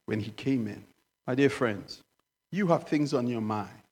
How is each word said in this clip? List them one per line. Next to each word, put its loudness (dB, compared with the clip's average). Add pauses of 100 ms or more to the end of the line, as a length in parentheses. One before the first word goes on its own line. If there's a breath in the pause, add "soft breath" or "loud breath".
when -2
he -6
came -2
in. -12 (420)
My 0
dear 6
friends, -4 (500)
you 0
have 2
things 0
on 2
your -2
mind. -4 (140)